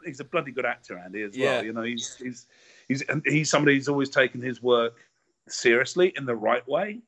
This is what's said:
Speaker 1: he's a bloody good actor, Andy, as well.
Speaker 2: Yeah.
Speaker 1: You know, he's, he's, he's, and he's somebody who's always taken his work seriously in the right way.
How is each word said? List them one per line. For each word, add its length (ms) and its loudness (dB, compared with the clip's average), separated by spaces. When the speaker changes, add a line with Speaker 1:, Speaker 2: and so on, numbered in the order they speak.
Speaker 1:
he's 160 -12
a 40 -12
bloody 280 -4
good 140 -4
actor, 320 -8
Andy, 240 -10
as 140 -10
well. 180 0
Speaker 2:
Yeah. 80 0
Speaker 1:
You 100 -6
know, 100 -6
he's, 400 -8
he's, 240 -12
he's, 140 -2
and 220 -4
he's 240 2
somebody 280 4
who's 120 -2
always 220 0
taken 320 2
his 200 -6
work 340 2
seriously 680 4
in 100 -8
the 100 -2
right 320 0
way. 400 -2